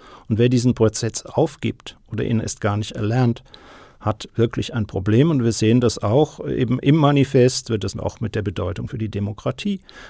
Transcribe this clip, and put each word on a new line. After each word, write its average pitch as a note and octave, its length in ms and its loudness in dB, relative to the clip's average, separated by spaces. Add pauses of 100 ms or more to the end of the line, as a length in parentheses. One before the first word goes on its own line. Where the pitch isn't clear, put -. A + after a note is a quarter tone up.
(280)
Und G#2+ 100 0
wer A#2+ 100 4
diesen B2 260 4
Prozess A2 500 0
aufgibt - 720 -4 (160)
oder A2+ 120 -4
ihn A2 160 0
erst - 200 -6
gar G#2 160 0
nicht G#2+ 160 -4
erlernt, A#2 500 0 (640)
hat - 300 -4
wirklich - 400 -2
ein A2 120 -2
Problem. G#2+ 440 2
Und C#3 120 0
wir A#2 100 2
sehen A2 280 4
das A#2+ 180 2
auch C3+ 480 0
eben B2+ 320 -2
im C#3+ 180 4
Manifest, C#3 760 2
wird A2 140 -2
das G2+ 140 -6
auch - 220 -6
mit G#2 140 -6
der A2 80 -2
Bedeutung F#2 460 -6
für - 100 -10
die A2 100 -4
Demokratie G#2+ 720 -6 (300)